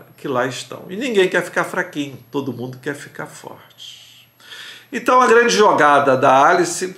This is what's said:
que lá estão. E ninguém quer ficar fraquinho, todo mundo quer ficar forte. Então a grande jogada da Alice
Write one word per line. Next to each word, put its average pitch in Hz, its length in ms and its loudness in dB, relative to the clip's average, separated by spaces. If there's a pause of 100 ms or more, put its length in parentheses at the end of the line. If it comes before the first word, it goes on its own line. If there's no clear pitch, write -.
(160)
que - 120 -14
lá 127 180 -4
estão. - 420 -12
E 185 80 -14
ninguém 208 320 -2
quer 180 140 -4
ficar 175 220 -6
fraquinho, 147 540 -10 (120)
todo 135 220 -8
mundo 127 280 -12
quer 147 140 -10
ficar - 320 -16
forte. - 1040 -20 (640)
Então 247 280 2
a 254 60 4
grande 226 280 4
jogada 147 600 4
da 135 300 4
Alice 175 520 0